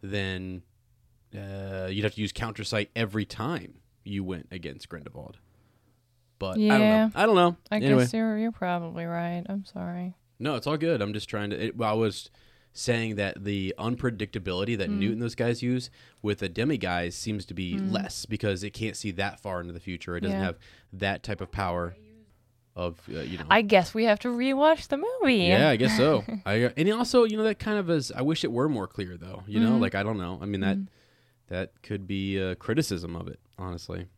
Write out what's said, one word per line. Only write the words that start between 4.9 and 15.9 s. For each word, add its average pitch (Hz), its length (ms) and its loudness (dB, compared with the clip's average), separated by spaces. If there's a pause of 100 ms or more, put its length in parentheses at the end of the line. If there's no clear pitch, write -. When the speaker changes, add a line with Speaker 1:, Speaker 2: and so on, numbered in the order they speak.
Speaker 1:
But 190 120 -4
I 214 160 4
don't - 20 6
know. 214 80 8
Speaker 2:
Yeah. 214 380 6
Speaker 1:
I 196 100 4
don't 220 100 6
know. 175 220 6 (140)
Speaker 2:
I 214 60 0
Speaker 1:
Anyway. 139 260 6
Speaker 2:
guess 123 100 0
you're, 220 240 0
you're 226 140 0
probably 170 540 -4
right. 170 440 -4
I'm 196 160 -6
sorry. 180 480 -8 (260)
Speaker 1:
No, 135 160 -2
it's 120 120 -4
all 151 100 0
good. 156 240 2
I'm 104 120 -2
just 104 140 -6
trying 104 220 -4
to, 101 160 -4
it, 110 100 -4
well, 110 140 0
I 107 40 2
was 110 360 0 (440)
saying 113 420 -2
that 98 280 -2
the 98 360 -2
unpredictability 107 1000 -2
that 101 140 -2
Speaker 2:
Mm. 101 80 -2
Speaker 1:
Newt 104 140 2
and 110 80 -4
those 117 120 -4
guys 117 300 0
use 123 260 -2 (320)